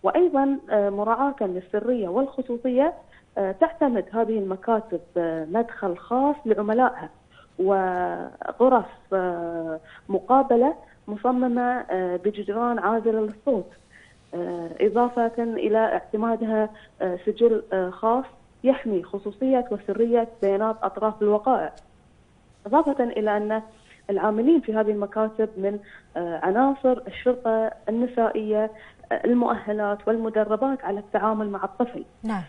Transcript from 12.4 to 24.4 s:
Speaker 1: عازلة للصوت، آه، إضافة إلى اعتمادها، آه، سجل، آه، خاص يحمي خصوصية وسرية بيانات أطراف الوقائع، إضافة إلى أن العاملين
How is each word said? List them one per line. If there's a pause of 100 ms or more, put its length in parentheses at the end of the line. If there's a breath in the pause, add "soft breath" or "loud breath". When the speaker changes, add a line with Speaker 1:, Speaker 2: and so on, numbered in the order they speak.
Speaker 1:
عازلة
للصوت، (640 loud breath)
آه، (120)
إضافة
إلى
اعتمادها، (320 loud breath)
آه،
سجل، (100)
آه،
خاص (380)
يحمي
خصوصية
وسرية (140)
بيانات
أطراف
الوقائع، (920)
إضافة
إلى
أن (480 loud breath)
العاملين